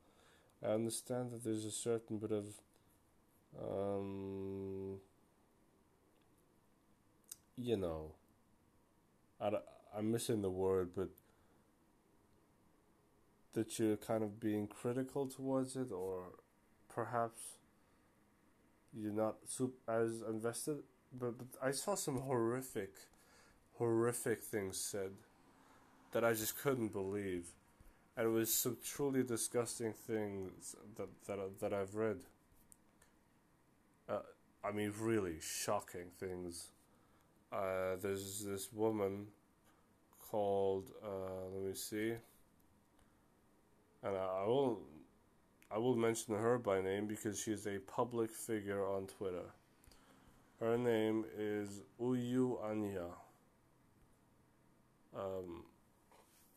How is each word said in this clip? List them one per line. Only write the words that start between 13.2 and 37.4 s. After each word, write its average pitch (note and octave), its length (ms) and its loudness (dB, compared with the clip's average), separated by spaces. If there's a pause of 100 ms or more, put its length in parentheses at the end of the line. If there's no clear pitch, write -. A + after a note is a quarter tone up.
that - 260 0
you're G#2+ 180 4
kind A2 260 0
of G#2+ 160 -2
being G#2 300 0
critical C3 580 -2
towards C3 480 -2
it, B2+ 160 -4
or F#2 360 -4 (600)
perhaps A#2 520 0 (1600)
you're G#2+ 160 -2
not G#2+ 220 2 (120)
sup-, B2+ 240 -2 (180)
as A2+ 380 2
invested. A#2 520 -2 (340)
But, B2 240 -4
but B2 120 -10 (120)
I C3 120 2
saw F#3+ 240 0
some C3+ 240 0
horrific, B2 720 0 (840)
horrific A#2 640 4
things F#2+ 380 -2
said G2 320 -2 (1000)
that A#2 120 4
I A#2 80 8
just A2 240 0
couldn't A#2+ 360 2
believe. G2 560 -2 (680)
And A2+ 120 4
it - 20 4
was A2+ 240 4
some A#2+ 300 2
truly C3+ 400 2
disgusting A2+ 680 0
things G2+ 840 -4 (200)
that, F#2+ 120 -4 (180)
that, G2 340 -4
that G#2 140 0
I've G2 220 0
read. G#2+ 220 2 (1900)
Uh, G#2 120 0 (440)
I G#2 60 -2
mean, G#2 280 0
really G#2 420 2
shocking F#2 800 -4
things. F2+ 500 -6 (840)